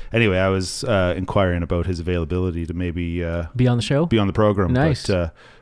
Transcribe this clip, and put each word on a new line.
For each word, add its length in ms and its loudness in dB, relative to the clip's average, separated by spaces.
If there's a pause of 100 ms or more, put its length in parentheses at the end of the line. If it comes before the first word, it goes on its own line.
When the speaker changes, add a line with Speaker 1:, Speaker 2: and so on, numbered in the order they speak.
(120)
Speaker 1:
Anyway, 260 2
I 100 2
was, 360 -2
uh, 320 2
inquiring 480 0
about 220 -2
his 140 -2
availability 680 -2
to 80 -8
maybe, 500 -4
uh, 200 -4 (120)
Speaker 2:
Be 100 2
on 100 4
the 60 -2
show? 240 0
Speaker 1:
be 120 2
on 100 2
the 40 -2
program. 400 2
Speaker 2:
Nice. 360 0
Speaker 1:
But, 80 2
uh, 140 0 (320)